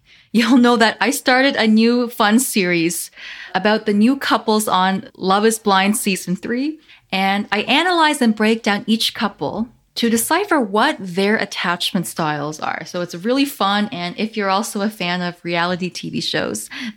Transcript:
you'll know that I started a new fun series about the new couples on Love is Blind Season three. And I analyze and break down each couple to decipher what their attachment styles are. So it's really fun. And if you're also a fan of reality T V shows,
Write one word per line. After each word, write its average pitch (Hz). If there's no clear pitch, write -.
you'll 226
know 240
that 220
I 202
started 269
a 220
new 233
fun 220
series 175
about 214
the 214
new 226
couples 220
on 190
Love 196
is 220
Blind 196
Season 180
three. 269
And 196
I 202
analyze 302
and 226
break 220
down 202
each 220
couple 208
to 233
decipher 311
what 220
their 196
attachment 175
styles 151
are. -
So 180
it's 175
really 247
fun. 208
And 175
if 220
you're 202
also 202
a 208
fan 180
of 175
reality 175
T 170
V 156
shows, -